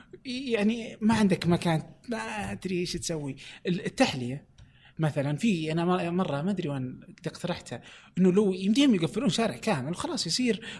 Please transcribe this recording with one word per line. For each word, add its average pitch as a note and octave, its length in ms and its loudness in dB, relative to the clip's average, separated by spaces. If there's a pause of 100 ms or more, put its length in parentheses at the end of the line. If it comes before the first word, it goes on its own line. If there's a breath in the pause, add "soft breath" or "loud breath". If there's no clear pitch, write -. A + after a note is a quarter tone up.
(260 loud breath)
يعني، A#3+ 760 -2
ما A3 120 4
عندك G3 340 4
مكان، E3 360 2 (260)
ما A3 80 -4 (340)
أدري F#3+ 280 -4
إيش F3+ 140 -4
تسوي. D3 420 -6 (320 loud breath)
ال-، F3 180 0
التحلية C3+ 600 0 (540 soft breath)
مثلا، D3 380 0
في، E3 340 0
أنا E3+ 140 0
م-، F3 300 2
مرة D3 260 0
ما F#3 100 0
أدري F3+ 180 -4
وين C3 300 -6 (200)
قد - 80 -10
اقترحتها، - 540 -8 (360 loud breath)
إنه F3+ 140 6
لو G3 220 4
يمديهم G#3+ 420 4
يقفلون F#3+ 340 0
شارع A3+ 280 0
كامل، D#3 380 -2
خلاص D4 320 -4
يصير A3+ 340 0 (180 loud breath)